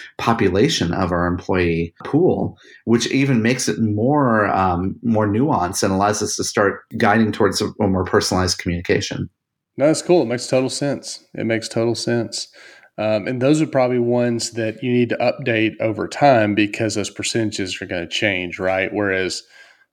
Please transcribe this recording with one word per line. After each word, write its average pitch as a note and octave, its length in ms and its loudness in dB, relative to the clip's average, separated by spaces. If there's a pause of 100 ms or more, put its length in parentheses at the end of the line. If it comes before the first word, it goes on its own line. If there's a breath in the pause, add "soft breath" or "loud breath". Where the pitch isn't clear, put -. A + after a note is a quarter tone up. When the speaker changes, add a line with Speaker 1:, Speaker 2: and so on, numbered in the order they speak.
(180 loud breath)
Speaker 1:
population G#2 760 2
of F2+ 160 -2
our F2 160 0
employee F2 640 0 (120)
pool, C3+ 520 0 (280 loud breath)
which A2+ 260 2
even C3+ 320 2
makes B2+ 260 0
it - 120 -2
more, A2+ 640 2
um, F#2+ 560 0
more A2 240 0
nuanced G#2 560 0
and G2+ 100 2
allows G2+ 300 0
us G#2 140 -4
to G2 80 -4
start - 400 0 (120)
guiding A2 360 2
towards G2 280 0
a, G#2 60 -2 (140)
a G#2 80 2
more F#2 160 0
personalized F#2 540 0
communication. F#2 680 -2 (480)
Speaker 2:
No, C3 100 2
that's D#3 160 2
cool. F3+ 200 4
It A#2+ 40 -2
makes A#2+ 200 -4
total C3 240 0
sense. - 540 -6 (100)
It G#2+ 120 -4
makes A2+ 220 -2
total A#2 260 -2
sense. A#2 540 -4 (500 loud breath)
Um, G#2+ 280 0
and B2+ 140 -4
those D3+ 220 4
are D3+ 40 0
probably B2+ 320 2
ones A#2+ 540 0
that A2 300 -4
you B2 100 0
need B2 160 4
to A2 80 -2
update A2+ 640 0
over G#2+ 260 -2
time A2+ 480 4
because G#2 400 0
those G2+ 160 -4
percentages G2+ 680 -4
are F#2 60 -12
gonna F2 200 -6
change, F2+ 520 -2
right? F#2+ 340 0
Whereas F#2+ 500 -2 (500 soft breath)